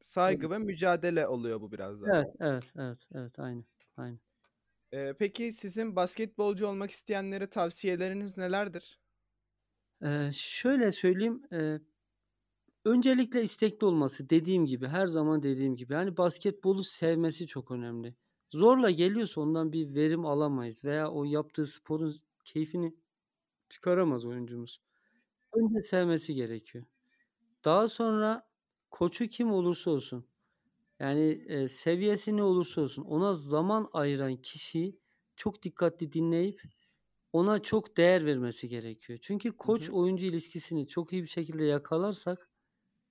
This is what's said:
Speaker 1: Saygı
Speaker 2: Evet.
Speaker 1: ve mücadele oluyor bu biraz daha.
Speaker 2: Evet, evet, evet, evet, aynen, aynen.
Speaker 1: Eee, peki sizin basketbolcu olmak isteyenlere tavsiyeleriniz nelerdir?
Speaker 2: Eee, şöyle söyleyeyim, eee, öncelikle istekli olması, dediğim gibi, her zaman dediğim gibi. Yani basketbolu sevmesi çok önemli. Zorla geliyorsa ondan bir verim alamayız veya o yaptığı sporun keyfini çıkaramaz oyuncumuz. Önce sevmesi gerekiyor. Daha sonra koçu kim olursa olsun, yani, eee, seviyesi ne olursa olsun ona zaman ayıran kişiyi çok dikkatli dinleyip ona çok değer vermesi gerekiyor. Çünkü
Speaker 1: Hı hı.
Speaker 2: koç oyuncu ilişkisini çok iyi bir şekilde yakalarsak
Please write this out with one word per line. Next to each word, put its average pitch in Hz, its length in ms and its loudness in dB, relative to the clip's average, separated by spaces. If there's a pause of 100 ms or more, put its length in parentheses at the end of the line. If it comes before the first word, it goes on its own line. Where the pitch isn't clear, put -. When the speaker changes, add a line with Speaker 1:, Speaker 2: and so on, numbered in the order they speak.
Speaker 1:
Saygı 180 500 0
Speaker 2:
Evet. - 20 -4
Speaker 1:
ve 208 60 -2
mücadele 175 680 2
oluyor 117 320 -2
bu 104 120 -12
biraz 101 300 -10
daha. 202 120 4
Speaker 2:
Evet, 143 140 4 (120)
evet, 139 360 -2
evet, 127 380 -10
evet, 123 240 -12
aynen, 123 260 -10 (320)
aynen. 123 240 -12 (720)
Speaker 1:
Eee, 139 260 -6
peki 214 340 -4
sizin 214 440 -6
basketbolcu 208 720 0
olmak 196 240 -4
isteyenlere 196 600 -6
tavsiyeleriniz 190 880 -2
nelerdir? 185 600 -4 (1040)
Speaker 2:
Eee, 147 300 -2
şöyle 247 600 2
söyleyeyim, 190 500 0 (100)
eee, 156 280 -2 (1040)
öncelikle 247 580 4
istekli 214 440 0
olması, 147 440 2
dediğim 165 360 4
gibi, 131 220 -2
her 180 180 0
zaman 156 360 2
dediğim 135 340 0
gibi. 123 160 -8
Yani 175 240 -2
basketbolu 190 680 0
sevmesi 165 640 0
çok 131 240 -10
önemli. 120 460 -8 (340)
Zorla 226 400 8
geliyorsa 185 500 2
ondan 160 320 0
bir 151 220 -4
verim 156 320 2
alamayız 143 580 0
veya 151 260 -2
o 147 140 -4
yaptığı 151 420 -2
sporun 156 460 -4 (320)
keyfini 160 500 -4 (760)
çıkaramaz 165 580 0
oyuncumuz. 120 540 -10 (760)
Önce 226 280 2
sevmesi 170 520 0
gerekiyor. 120 500 -8 (800)
Daha 190 240 6
sonra 220 600 0 (400)
koçu 175 380 0
kim 233 240 0
olursa 175 380 2
olsun, 127 380 -4 (720)
yani, 139 200 0 (280)
eee, 139 200 -2
seviyesi 202 680 0
ne 208 60 2
olursa 180 380 2
olsun 139 240 -4
ona 185 300 2
zaman 165 580 0
ayıran 139 440 0
kişiyi 165 640 -6 (360)
çok - 260 -6
dikkatli 165 500 -2
dinleyip 170 500 0 (720)
ona 196 300 4
çok - 340 -2
değer 170 300 6
vermesi 123 420 -2
gerekiyor. 117 540 -10
Çünkü 202 300 -4 (120)
Speaker 1:
Hı - 40 -2
hı. 220 80 4
Speaker 2:
koç 156 140 -6
oyuncu 185 360 2
ilişkisini 165 640 -4
çok 170 240 -6
iyi 185 100 -2
bir 156 60 -8
şekilde 160 360 -4
yakalarsak 170 840 -2 (600)